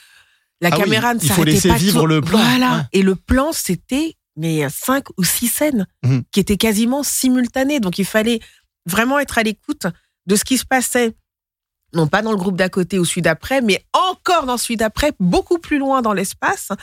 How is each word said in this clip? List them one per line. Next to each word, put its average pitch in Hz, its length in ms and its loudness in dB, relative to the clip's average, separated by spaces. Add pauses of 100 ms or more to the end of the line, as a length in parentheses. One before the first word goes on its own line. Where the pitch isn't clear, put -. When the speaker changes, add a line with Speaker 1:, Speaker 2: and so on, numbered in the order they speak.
(600)
Speaker 1:
la 170 100 2
Speaker 2:
Ah 156 60 2
oui, 196 80 2
Speaker 1:
caméra 220 300 2
ne 226 40 -2
Speaker 2:
il 185 40 -8
faut 170 120 2
Speaker 1:
s'arrêtait 156 160 2
Speaker 2:
laisser 190 200 4
Speaker 1:
pas 160 40 6
Speaker 2:
vivre 156 280 2
Speaker 1:
tout- 160 40 2
Speaker 2:
le 156 140 2
plan. 165 180 2
Speaker 1:
Voilà. 247 380 2
Speaker 2:
Ouais. 160 60 -2 (100)
Speaker 1:
Et 190 100 2
le 190 140 2
plan, 262 360 0
c'était, 277 640 -4 (220)
mais, 156 280 -2
euh, 135 80 -2
cinq 269 340 -4 (120)
ou 180 60 0
six - 240 -2
scènes 269 400 -2 (160)
Speaker 2:
Mhm. 127 260 2
Speaker 1:
qui - 80 -4
étaient 202 180 2
quasiment 226 460 0
simultanées. 262 800 0
Donc, 180 180 -4
il 196 80 0
fallait 220 320 0 (480)
vraiment 233 320 0
être 269 200 -2
à 226 40 4
l'écoute 214 460 -6 (380)
de 196 100 2
ce - 80 0
qui 254 140 0
se - 60 -6
passait. 247 500 0 (800)
Non 165 120 2
pas 190 160 0
dans 220 80 -2
le 208 80 0
groupe 185 180 -2
d'à 185 140 0
côté 185 280 -2
ou 175 60 2
celui 175 160 -2
d'après, 170 400 0
mais 208 320 0
encore 359 540 0
dans 247 100 -2
celui 226 220 -4
d'après, 226 420 0
beaucoup 339 380 0
plus 302 200 -4
loin 269 220 0
dans 220 140 0
l'espace, 247 540 -4 (140)